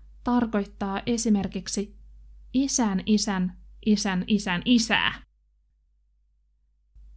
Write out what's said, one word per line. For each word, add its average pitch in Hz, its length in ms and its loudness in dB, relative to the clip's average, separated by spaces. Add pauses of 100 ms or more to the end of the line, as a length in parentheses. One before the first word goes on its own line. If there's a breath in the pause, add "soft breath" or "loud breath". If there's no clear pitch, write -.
(240)
tarkoittaa 214 840 -2
esimerkiksi 202 920 -2 (560)
isän, 240 520 0
isän, 196 520 0 (280)
isän, 202 420 2
isän, 196 380 0
isää. 220 480 2 (2000)